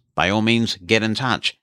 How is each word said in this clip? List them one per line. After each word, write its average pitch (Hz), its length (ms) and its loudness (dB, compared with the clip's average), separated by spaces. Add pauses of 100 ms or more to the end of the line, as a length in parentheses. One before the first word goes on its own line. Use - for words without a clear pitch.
(160)
By 82 140 2
all 104 120 2
means, 113 340 0 (100)
get 110 160 2
in 110 140 -2
touch. - 480 -4